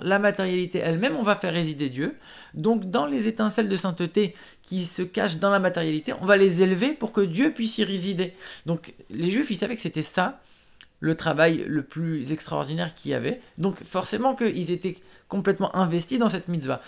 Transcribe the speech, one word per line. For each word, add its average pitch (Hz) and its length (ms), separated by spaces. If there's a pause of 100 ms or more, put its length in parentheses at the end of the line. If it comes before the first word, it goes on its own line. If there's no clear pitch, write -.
la 202 160
matérialité 185 580
elle-même, 185 380
on 247 80
va 202 120
faire 190 160
résider 156 380
Dieu. 147 260 (380)
Donc 185 380
dans 277 160
les 247 200
étincelles 214 420
de 196 60
sainteté 180 600 (260)
qui 185 240
se 175 160
cachent 180 360
dans 196 120
la 202 80
matérialité, 170 640
on 185 60
va 202 100
les 185 240
élever 190 300
pour 233 200
que 208 100
Dieu 196 340
puisse 226 240
y 214 40
résider. 185 500 (340)
Donc 165 260 (160)
les 165 220
Juifs, 247 180
ils 185 80
savaient 226 180
que - 60
c'était 156 220
ça, 202 360 (600)
le 160 160
travail 160 520
le 147 140
plus 156 520
extraordinaire 156 600
qu'il - 160
y 139 60
avait. 139 260 (160)
Donc 180 260
forcément 214 520
qu'ils 180 340
étaient 180 280 (300)
complètement 196 480
investis 175 440
dans 226 100
cette 180 200
mitzvah. 135 380